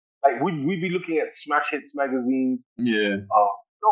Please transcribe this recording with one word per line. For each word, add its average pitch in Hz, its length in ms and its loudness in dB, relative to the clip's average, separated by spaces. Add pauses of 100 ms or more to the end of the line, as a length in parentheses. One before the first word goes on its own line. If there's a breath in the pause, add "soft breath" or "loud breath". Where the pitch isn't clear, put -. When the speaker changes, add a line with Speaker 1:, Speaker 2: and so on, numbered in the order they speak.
(240)
Speaker 1:
Like, 139 180 2
we'd, 160 240 -2
we'd 175 160 0
be 180 80 -2
looking 170 280 -2
at - 180 -4
Smash 147 360 -2
Hits 143 220 -8
magazines. 131 680 0 (180)
Speaker 2:
Yeah. 107 380 2 (120)
Speaker 1:
Uh, - 240 4 (320)
not 427 80 4